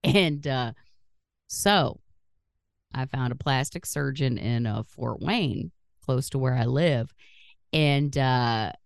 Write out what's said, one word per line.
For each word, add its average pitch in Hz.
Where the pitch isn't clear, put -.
And, 151
uh, 127
so 196
I 131
found 131
a 120
plastic 139
surgeon 135
in, 117
uh, 110
Fort -
Wayne, 170
close 131
to 139
where 131
I 117
live. 135
And, 143
uh, 120